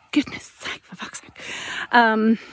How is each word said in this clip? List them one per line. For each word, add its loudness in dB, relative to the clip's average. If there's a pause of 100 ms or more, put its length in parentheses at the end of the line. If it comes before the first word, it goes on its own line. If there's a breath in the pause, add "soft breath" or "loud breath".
(120)
goodness -2
sake, -12
for -20
fuck's -12
sake. -20 (600 loud breath)
Um, 6 (140 loud breath)